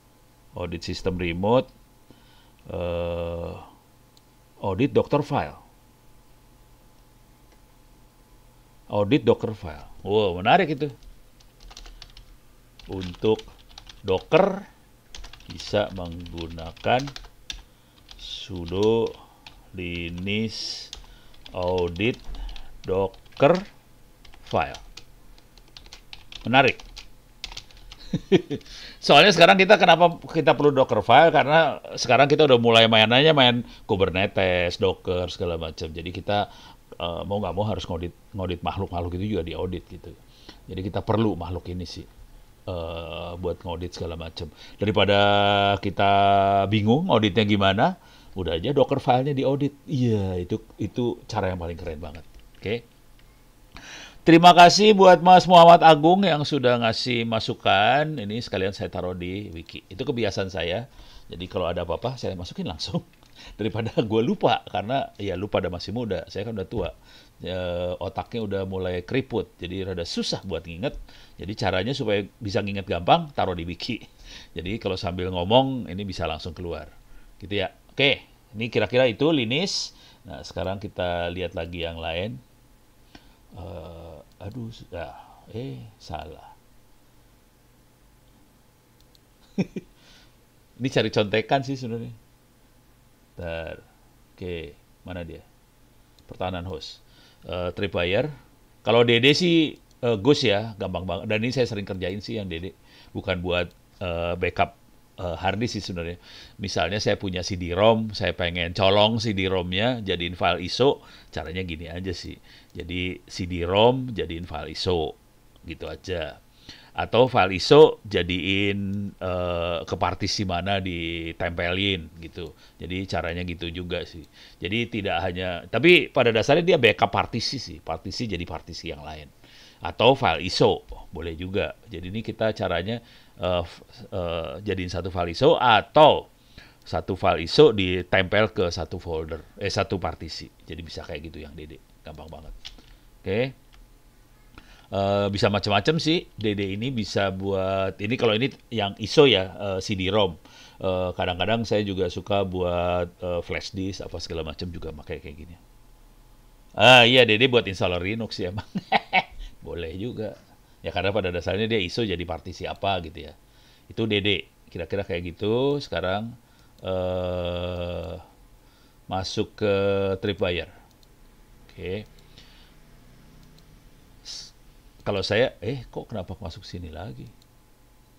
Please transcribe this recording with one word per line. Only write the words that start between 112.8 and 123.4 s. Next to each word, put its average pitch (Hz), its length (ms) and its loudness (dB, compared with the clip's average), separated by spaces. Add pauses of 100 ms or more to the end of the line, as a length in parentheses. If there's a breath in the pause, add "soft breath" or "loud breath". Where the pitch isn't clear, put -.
C - 160 -8
D-rom 101 720 2
jadiin 82 320 -8
file 78 240 -10
iso, 85 460 -2 (480)
gitu 80 240 -12
aja. 78 500 -8 (540 loud breath)
Atau 110 360 4
file 95 280 2
iso 147 480 8
jadiin, 98 1120 -2
eh, 87 680 -4
ke 101 120 -6
partisi 92 480 -2
mana 92 320 -2
ditempelin 87 1400 -4
gitu. 82 360 -14 (240 soft breath)
Jadi 92 320 -8
caranya 85 360 -6